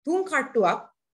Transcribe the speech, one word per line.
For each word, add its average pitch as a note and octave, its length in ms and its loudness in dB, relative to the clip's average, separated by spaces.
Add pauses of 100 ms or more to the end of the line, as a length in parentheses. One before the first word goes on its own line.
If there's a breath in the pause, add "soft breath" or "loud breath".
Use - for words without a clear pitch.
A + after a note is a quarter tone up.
තුන් F4+ 160 0
කට්ටුවක් B3+ 560 0 (360)